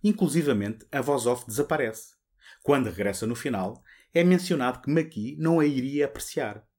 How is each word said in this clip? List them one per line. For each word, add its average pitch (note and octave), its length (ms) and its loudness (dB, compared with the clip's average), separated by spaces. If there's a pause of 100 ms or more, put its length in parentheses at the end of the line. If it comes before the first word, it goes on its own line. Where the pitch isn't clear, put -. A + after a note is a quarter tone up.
inclusivamente C#3+ 880 0
a C3+ 100 -2
voz B2+ 260 0
off B2 200 0
desaparece. B2+ 680 -4 (480)
Quando C#3 240 2
regressa G2 400 -4
no A#2 80 -2
final, F#2+ 480 -4 (320)
é E3+ 80 4
mencionado F3 580 2
que - 100 -6
McKee D3+ 480 -2
não E3 200 2
a D3+ 80 4
iria C#3 400 0
apreciar. A2 580 -8 (140)